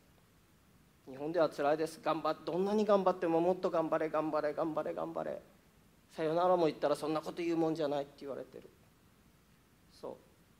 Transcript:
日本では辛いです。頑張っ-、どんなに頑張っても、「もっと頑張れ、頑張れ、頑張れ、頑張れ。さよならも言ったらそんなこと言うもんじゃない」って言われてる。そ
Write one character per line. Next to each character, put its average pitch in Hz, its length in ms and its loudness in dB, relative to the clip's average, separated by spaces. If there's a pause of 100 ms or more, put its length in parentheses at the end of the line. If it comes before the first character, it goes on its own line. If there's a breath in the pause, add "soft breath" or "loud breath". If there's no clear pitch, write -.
(1080)
日 131 80 -14
本 147 160 -6
で 175 80 2
は 151 80 6
辛 143 260 2
い - 20 0
で 156 100 -2
す。 - 160 -10
頑 156 200 -2
張 151 80 0
っ-、 156 140 -2
ど 160 120 -4
ん 185 80 2
な 202 100 0
に 214 100 4
頑 202 200 4
張 185 60 4
っ 180 80 0
て 180 80 -2
も、 165 160 4
「も 180 120 4
っ - 20 -10
と 180 140 -2
頑 160 180 0
張 156 100 2
れ、 156 100 0
頑 156 220 -2
張 151 100 0
れ、 147 140 -2
頑 156 200 -2
張 151 80 -4
れ、 - 120 -6
頑 165 180 -6
張 165 120 -4
れ。 - 160 -8 (720)
さ - 100 -6
よ 160 120 0
な 175 120 2
ら 180 100 6
も 170 100 4
言 151 80 0
っ - 40 -16
た 151 100 2
ら 143 80 2
そ 151 120 -4
ん 156 60 0
な 151 60 -2
こ 151 120 -8
と 175 100 -8
言 170 120 -2
う - 20 0
も 160 140 2
ん 160 40 0
じ 156 80 -4
ゃ 147 60 0
な 143 120 -2
い」 143 40 -4
っ - 20 -20
て - 140 -20
言 143 80 -14
わ 127 80 -8
れ 127 80 -10
て - 140 -18
る。 - 120 -20 (1300)
そ - 160 -12 (440)